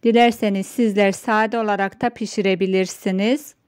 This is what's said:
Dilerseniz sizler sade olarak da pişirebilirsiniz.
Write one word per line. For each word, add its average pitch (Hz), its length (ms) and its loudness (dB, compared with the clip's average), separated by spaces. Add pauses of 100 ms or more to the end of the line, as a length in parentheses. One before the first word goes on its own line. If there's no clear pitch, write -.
Dilerseniz 226 640 2
sizler 208 460 2
sade 220 460 -2
olarak 202 440 -2
da 240 80 0
pişirebilirsiniz. 190 1400 -2 (140)